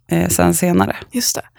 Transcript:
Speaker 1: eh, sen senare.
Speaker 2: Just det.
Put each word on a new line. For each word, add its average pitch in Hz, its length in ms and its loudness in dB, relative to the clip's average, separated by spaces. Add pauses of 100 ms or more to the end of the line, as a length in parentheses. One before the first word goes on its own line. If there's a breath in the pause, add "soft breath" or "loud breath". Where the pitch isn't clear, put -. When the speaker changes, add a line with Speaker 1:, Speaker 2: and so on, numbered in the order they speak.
(120)
Speaker 1:
eh, 170 180 2
sen 175 240 2
senare. 180 420 0 (160)
Speaker 2:
Just - 240 -2
det. - 60 -8 (160)